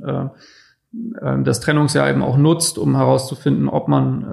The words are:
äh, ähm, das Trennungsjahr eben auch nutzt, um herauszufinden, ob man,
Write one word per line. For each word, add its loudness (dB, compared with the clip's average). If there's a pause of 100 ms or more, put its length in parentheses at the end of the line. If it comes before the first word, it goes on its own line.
äh, -6 (1000)
ähm, 0
das 0
Trennungsjahr 2
eben 0
auch 0
nutzt, 2
um 0
herauszufinden, 0
ob -2
man, 0 (100)